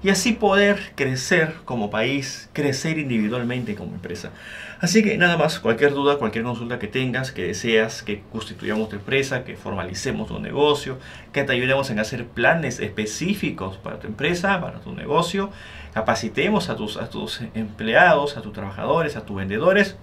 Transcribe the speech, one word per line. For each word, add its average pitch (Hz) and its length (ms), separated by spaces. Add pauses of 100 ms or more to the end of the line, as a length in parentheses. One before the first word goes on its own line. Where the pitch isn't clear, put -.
y 190 60
así 208 240
poder 202 600
crecer 151 600 (100)
como 110 260
país, 131 640
crecer 147 460
individualmente 120 760
como 87 200
empresa. 90 360 (480)
Así 180 240
que 208 140
nada 175 220
más, 156 220
cualquier 123 340
duda, 143 240
cualquier 113 260
consulta 120 340
que 101 100
tengas, 131 440
que 95 120
deseas 110 580
que 101 280
constituyamos 107 600
tu 104 60
empresa, 131 480
que 113 120
formalicemos 104 720
tu 104 120
negocio, 139 580 (340)
que 113 120
te 131 80
ayudemos 131 360
en 107 120
hacer 117 260
planes 139 540
específicos 123 1000
para - 200
tu - 80
empresa, 175 540
para - 200
tu - 120
negocio, 196 560 (460)
capacitemos 131 720
a 113 80
tus, 107 220
a - 100
tus 107 320 (140)
empleados, 135 840
a 113 60
tus 107 100
trabajadores, 110 640
a 110 80
tus 101 120
vendedores 151 680